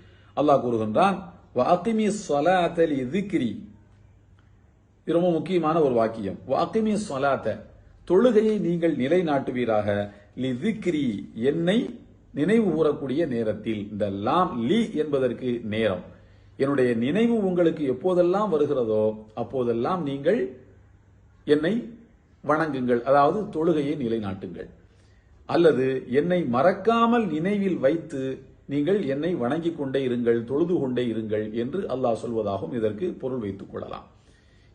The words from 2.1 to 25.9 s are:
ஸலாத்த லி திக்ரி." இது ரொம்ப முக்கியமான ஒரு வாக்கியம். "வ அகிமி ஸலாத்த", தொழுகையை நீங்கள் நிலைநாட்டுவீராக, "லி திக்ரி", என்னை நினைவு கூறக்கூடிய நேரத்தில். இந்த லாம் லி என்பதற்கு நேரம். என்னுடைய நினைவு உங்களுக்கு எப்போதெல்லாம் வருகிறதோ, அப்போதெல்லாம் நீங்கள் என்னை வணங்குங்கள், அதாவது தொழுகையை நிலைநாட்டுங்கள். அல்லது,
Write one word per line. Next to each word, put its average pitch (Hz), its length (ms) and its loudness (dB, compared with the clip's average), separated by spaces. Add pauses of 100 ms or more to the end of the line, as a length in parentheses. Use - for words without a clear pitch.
ஸலாத்த 165 580 2
லி 139 140 -2
திக்ரி." 139 580 -4 (1500)
இது 165 120 2
ரொம்ப 180 140 2
முக்கியமான 160 500 0
ஒரு 131 120 2
வாக்கியம். 110 440 -2 (100)
"வ 127 40 -4
அகிமி 214 460 0 (120)
ஸலாத்த", 131 500 -2 (480)
தொழுகையை 214 520 4
நீங்கள் 165 360 0
நிலைநாட்டுவீராக, 123 1120 0 (260)
"லி 127 160 -4
திக்ரி", 147 800 -2
என்னை 165 640 0 (340)
நினைவு 165 520 2
கூறக்கூடிய 143 420 0
நேரத்தில். 107 640 -4
இந்த 101 180 -2
லாம் 123 520 -2
லி 202 320 0
என்பதற்கு 127 680 -2
நேரம். 104 380 -2 (560)
என்னுடைய 131 360 2
நினைவு 196 520 2
உங்களுக்கு 160 480 2
எப்போதெல்லாம் 185 560 2
வருகிறதோ, 117 680 2 (180)
அப்போதெல்லாம் 123 680 -2
நீங்கள் 143 540 0 (880)
என்னை 156 440 2 (580)
வணங்குங்கள், 131 540 0
அதாவது 143 400 4
தொழுகையை 156 560 0
நிலைநாட்டுங்கள். 101 720 -6 (760)
அல்லது, 131 640 4